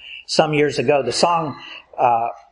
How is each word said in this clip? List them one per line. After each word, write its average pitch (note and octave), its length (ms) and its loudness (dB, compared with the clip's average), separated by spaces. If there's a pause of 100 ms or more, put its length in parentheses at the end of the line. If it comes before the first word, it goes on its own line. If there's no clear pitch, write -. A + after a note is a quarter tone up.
(280)
some D#3 260 0
years D3 260 0
ago. C3 220 2
The A#2+ 100 -2
song, E3 480 0 (380)
uh, A#2 300 2 (240)